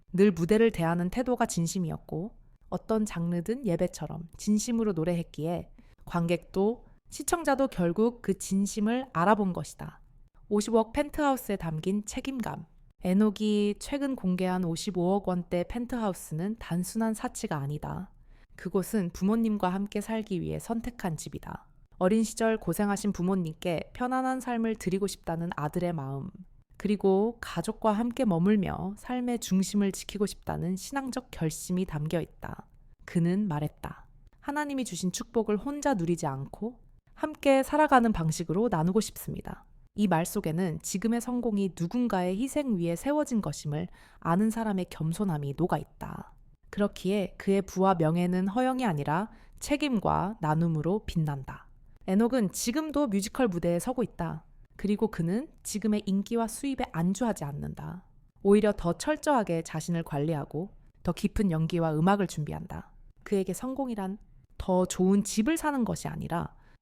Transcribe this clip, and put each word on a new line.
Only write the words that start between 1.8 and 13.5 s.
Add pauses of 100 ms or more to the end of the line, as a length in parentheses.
어떤
장르든
예배처럼
진심으로
노래했기에 (340)
관객도 (260)
시청자도
결국
그
진심을
알아본
것이다. (480)
오십오억
펜트하우스에
담긴
책임감. (380)
에녹이